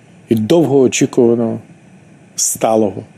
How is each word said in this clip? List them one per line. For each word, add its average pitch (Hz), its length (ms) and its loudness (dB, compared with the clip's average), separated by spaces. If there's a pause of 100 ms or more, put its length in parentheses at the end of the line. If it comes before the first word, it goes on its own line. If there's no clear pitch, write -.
(300)
і 113 60 0
довгоочікуваного 120 1200 0 (760)
сталого 110 680 -2 (140)